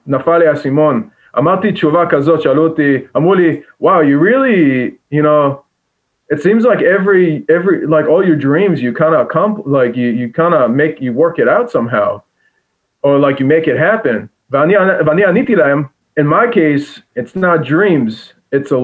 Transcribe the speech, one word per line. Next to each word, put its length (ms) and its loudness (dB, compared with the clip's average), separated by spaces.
נפל 320 -2
לי 100 4
האסימון. 600 0
אמרתי 340 0
תשובה 340 0
כזאת, 360 0
שאלו 220 2
אותי, 340 0
אמרו 180 2
לי, 260 2
"Wow, 40 0
you 380 2
really, 680 0
you 80 0
know, 320 2
it 40 -2
seems 260 2
like 160 2
every, 600 2
every, 300 -2
like, 260 0
all 180 2
your 160 0
dreams, 340 0
you 120 -4
kinda 240 2
accomp-, 400 -4
like, 300 0
you, 120 -2
you 80 -6
kinda 280 0
make, 320 -2
you 120 -6
work 220 0
it 40 2
out 180 0
somehow, 420 -2
or, 200 2
like, 140 -2
you 140 -2
make 120 0
it 120 0
happen." 380 0
ואני, 240 0
ואני 180 2
עניתי 320 0
להם, 260 0
"In 40 0
my 300 0
case, 460 -2
it's 220 -10
not 280 0
dreams, 460 0
it's 180 -4
a 120 0